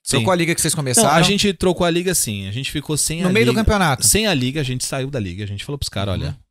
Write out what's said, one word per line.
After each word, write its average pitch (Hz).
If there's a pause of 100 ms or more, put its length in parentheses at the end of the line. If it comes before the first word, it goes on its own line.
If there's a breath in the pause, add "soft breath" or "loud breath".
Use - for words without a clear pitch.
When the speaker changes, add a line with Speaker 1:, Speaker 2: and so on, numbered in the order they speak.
Speaker 1:
Sim. -
Speaker 2:
Trocou 131
a 180
liga 165
que -
vocês 165
Speaker 1:
Não, -
Speaker 2:
começaram? 143
Speaker 1:
a 165
gente 202
trocou 180
a 170
liga, 175
sim. 98
A 98
gente 131
ficou 151
sem 160
Speaker 2:
No 180
Speaker 1:
a 185
Speaker 2:
meio 220
do 247
Speaker 1:
liga. 220
Speaker 2:
campeonato? 190
Speaker 1:
Sem 214
a 196
liga, 131
a -
gente 127
saiu 135
da 135
liga. 95
A 98
gente 98
falou 147
pros -
caras, 98
Speaker 2:
Uhum. 110
Speaker 1:
"Olha, 139 (140)